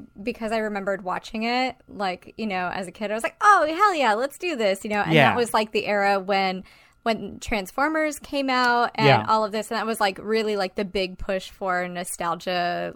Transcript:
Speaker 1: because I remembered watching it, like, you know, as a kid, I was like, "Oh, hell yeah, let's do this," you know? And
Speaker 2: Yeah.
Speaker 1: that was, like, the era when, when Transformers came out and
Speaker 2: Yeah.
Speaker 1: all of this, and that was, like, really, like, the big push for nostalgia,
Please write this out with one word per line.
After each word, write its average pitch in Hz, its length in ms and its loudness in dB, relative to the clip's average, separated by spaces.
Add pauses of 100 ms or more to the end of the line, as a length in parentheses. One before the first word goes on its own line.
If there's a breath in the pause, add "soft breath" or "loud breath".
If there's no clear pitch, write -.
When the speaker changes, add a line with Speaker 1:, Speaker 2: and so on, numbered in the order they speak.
(220)
Speaker 1:
because 233 300 -6
I 226 80 0
remembered 196 440 -2
watching 180 400 -4
it, 247 320 0 (120)
like, 185 500 -6
you 220 80 -4
know, 185 260 -2
as 190 160 -6
a 180 40 -12
kid, 208 200 -6
I - 40 -2
was 226 80 -4
like, - 180 -4
"Oh, 403 260 6
hell 370 280 2
yeah, 254 180 4
let's 247 260 -2
do 349 160 -2
this," 202 280 0
you 220 80 -6
know? 208 100 0
And 185 120 2
Speaker 2:
Yeah. 143 160 8
Speaker 1:
that 101 80 2
was, 233 180 0
like, 220 160 0
the - 160 -2
era 202 320 2
when, 190 440 -2 (380 soft breath)
when - 380 -4
Transformers 294 800 -2
came 277 280 -4
out 247 460 2
and 220 140 4
Speaker 2:
Yeah. 220 200 6
Speaker 1:
all 220 160 4
of 208 80 -4
this, 214 200 -4
and 226 80 -4
that 208 80 -2
was, 220 120 -2
like, 196 220 0
really, 214 340 0
like, 190 200 -4
the 208 100 -2
big 185 320 -4
push - 320 -4
for 180 380 -2
nostalgia, 175 1080 -4